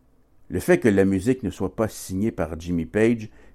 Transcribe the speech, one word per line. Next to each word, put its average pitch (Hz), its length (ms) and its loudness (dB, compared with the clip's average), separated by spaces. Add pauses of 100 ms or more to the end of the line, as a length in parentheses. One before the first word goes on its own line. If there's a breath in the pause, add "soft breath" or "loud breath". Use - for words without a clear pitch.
(480)
Le 90 120 -4
fait 180 180 4
que 127 100 2
la 98 160 6
musique 98 380 0
ne 101 80 -4
soit - 240 -6
pas 110 140 0
signée 98 420 -4
par 80 300 -6
Jimmy 85 240 -4
Page 110 460 0 (240 soft breath)